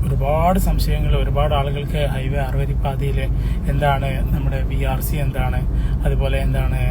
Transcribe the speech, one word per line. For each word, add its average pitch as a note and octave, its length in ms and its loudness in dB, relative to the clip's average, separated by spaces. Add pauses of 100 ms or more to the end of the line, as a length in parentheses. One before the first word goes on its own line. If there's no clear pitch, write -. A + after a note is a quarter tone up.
ഒരുപാട് D#3 520 2 (100)
സംശയങ്ങൾ, D3 440 2 (100)
ഒരുപാട് C#3+ 380 2
ആളുകൾക്ക് C#3+ 420 -2 (120)
ഹൈവേ C3+ 320 -2
ആറുവരിപ്പാതയിൽ C#3 720 -2 (540)
എന്താണ്, C3+ 380 0 (240)
നമ്മുടെ C#3+ 260 0 (100)
വി C3+ 100 0 (120)
ആർ C3 160 -2
സി - 80 0 (100)
എന്താണ്, C3 340 0 (460)
അതുപോലെ C3+ 300 0 (100)
എന്താണ് C3 340 0 (100)